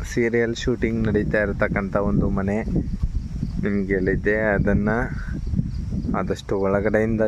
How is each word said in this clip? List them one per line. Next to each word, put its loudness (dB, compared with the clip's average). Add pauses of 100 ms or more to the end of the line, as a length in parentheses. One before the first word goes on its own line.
(140)
ಸೀರಿಯಲ್ 2
ಶೂಟಿಂಗ್ 0
ನಡೀತಾ 2
ಇರತಕ್ಕಂಥ 0
ಒಂದು 2
ಮನೆ 0 (1000)
ನಿಮ್ಗೆ 0
ಹೇಳಿದ್ದೆ, 2
ಅದನ್ನು 2 (920)
ಆದಷ್ಟು -2
ಒಳಗಡೆಯಿಂದ 2